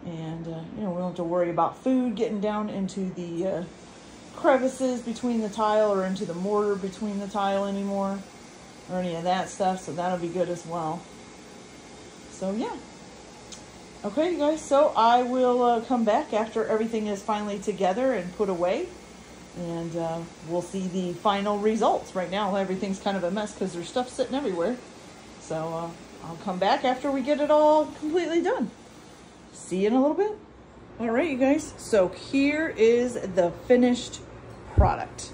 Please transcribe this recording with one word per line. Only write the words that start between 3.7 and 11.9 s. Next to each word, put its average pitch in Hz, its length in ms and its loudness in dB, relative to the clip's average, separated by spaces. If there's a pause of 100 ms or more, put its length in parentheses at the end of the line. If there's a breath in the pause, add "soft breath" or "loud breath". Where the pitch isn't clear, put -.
crevices 254 640 2
between 233 420 -2
the 214 60 -2
tile 214 460 4
or 190 120 2
into 190 200 -2
the 170 80 -6
mortar 202 420 2
between 196 440 -4
the 202 80 -6
tile 196 380 0
anymore 196 540 -2 (720)
or 180 60 -2
any 180 180 -2
of 165 80 -6
that 180 260 0
stuff. 185 320 0
So 147 120 -8
that'll 175 240 -2
be 170 100 -4
good 170 220 0
as 175 160 -6
well. 165 360 -4 (1300)